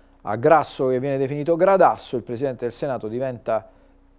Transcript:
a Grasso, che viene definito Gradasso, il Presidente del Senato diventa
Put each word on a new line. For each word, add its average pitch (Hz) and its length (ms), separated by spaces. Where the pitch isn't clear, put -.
a 101 60
Grasso, 143 540
che 131 100
viene 135 200
definito 143 360
Gradasso, 165 640
il 120 80
Presidente 123 400
del 117 80
Senato 123 340
diventa 117 580